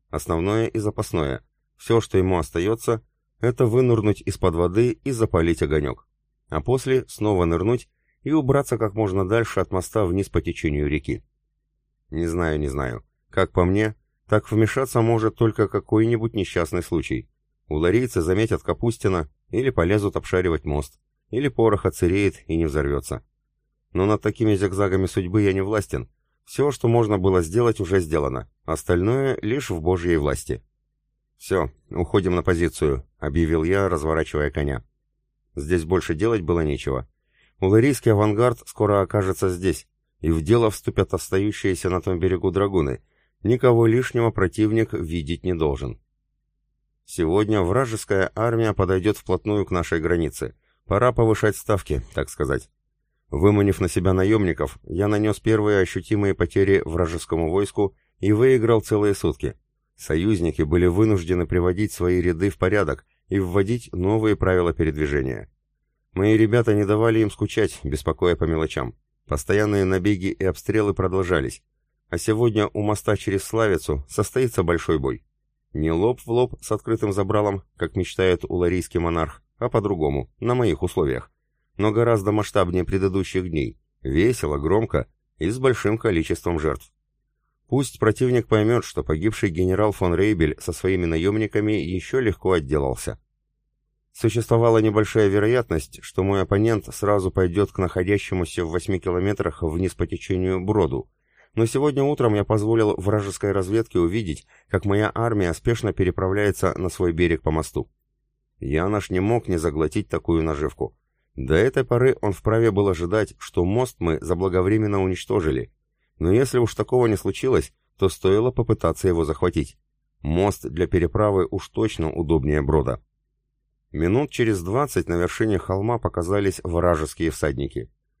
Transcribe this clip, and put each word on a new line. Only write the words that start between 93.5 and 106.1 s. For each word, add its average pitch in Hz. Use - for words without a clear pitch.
Существовала 113
небольшая 107
вероятность, 104
что -
мой 98
оппонент 104
сразу 101
пойдет 92
к -
находящемуся 92
в 80
восьми 90
километрах 90
вниз 85
по 85
течению 92
броду, 90
но 113
сегодня 135
утром 139
я 101
позволил 110
вражеской 98
разведке 98
увидеть, 87
как 95
моя 101
армия 104
спешно 113
переправляется 95